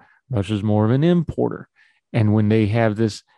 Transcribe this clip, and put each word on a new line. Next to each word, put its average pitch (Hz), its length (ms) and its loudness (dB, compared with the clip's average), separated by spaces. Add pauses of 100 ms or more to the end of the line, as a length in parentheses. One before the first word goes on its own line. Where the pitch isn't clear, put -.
(280)
Russia's 101 340 -4
more 107 220 2
of 110 60 2
an 135 120 0
importer. 160 640 -2 (440)
And 107 220 2
when 107 160 2
they 110 160 2
have 110 300 0
this 110 260 -4 (160)